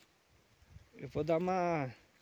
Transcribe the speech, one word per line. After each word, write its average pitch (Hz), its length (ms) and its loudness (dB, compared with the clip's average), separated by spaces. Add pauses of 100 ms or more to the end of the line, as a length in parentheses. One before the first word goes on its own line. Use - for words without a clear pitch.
(960)
Eu 143 160 -12
vou 147 120 0
dar 160 140 2
uma 175 580 0 (280)